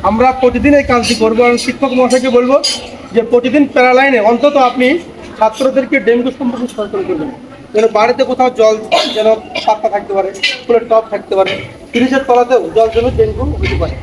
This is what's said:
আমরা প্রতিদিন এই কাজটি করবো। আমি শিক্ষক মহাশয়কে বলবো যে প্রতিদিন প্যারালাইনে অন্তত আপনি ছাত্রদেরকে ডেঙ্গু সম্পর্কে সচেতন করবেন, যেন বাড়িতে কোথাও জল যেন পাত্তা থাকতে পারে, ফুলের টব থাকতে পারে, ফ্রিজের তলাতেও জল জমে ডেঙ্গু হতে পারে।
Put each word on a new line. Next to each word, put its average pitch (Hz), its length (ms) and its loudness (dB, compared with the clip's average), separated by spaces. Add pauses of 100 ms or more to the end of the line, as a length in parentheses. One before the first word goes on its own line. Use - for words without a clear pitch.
আমরা 226 200 2 (140)
প্রতিদিন 247 380 2
এই 277 100 -4
কাজটি 240 320 0
করবো। 220 260 2
আমি 240 180 2
শিক্ষক 254 320 -4
মহাশয়কে 254 380 2
বলবো 254 200 4 (580)
যে 226 60 2 (120)
প্রতিদিন 247 300 2 (120)
প্যারালাইনে 254 460 4 (100)
অন্তত 277 240 2 (140)
আপনি 247 180 0 (520)
ছাত্রদেরকে 262 580 0 (100)
ডেঙ্গু 247 320 2
সম্পর্কে 240 360 -4
সচেতন 202 340 -6
করবেন, 185 220 -4 (440)
যেন 214 100 2 (120)
বাড়িতে 240 340 2
কোথাও 254 280 2
জল 220 160 4 (420)
যেন 214 120 2 (380)
পাত্তা 214 280 0
থাকতে 196 220 -6
পারে, 190 140 -2 (340)
ফুলের 233 260 0
টব 220 220 2
থাকতে 202 260 -6
পারে, 190 140 0 (380)
ফ্রিজের 262 380 0
তলাতেও 240 340 4 (140)
জল 220 180 4
জমে 240 240 0
ডেঙ্গু 220 260 0 (180)
হতে - 200 -2
পারে। - 200 -4